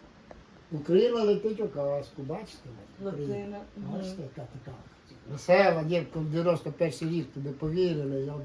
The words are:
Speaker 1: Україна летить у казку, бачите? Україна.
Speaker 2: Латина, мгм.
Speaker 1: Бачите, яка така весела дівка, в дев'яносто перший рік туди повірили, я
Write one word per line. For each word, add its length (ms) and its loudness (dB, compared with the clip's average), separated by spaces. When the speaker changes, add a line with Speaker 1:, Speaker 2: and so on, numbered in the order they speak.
Speaker 1:
Україна 520 4
летить 380 2
у 60 -2
казку, 540 -4
бачите? 480 -10
Україна. 320 -4
Speaker 2:
Латина, 240 -8
мгм. 200 -6
Speaker 1:
Бачите, 240 -8
яка 260 -12
така 140 -14
весела 520 6
дівка, 360 0
в 60 -2
дев'яносто 460 2
перший 380 0
рік 240 -2
туди 160 -6
повірили, 720 0
я 120 -4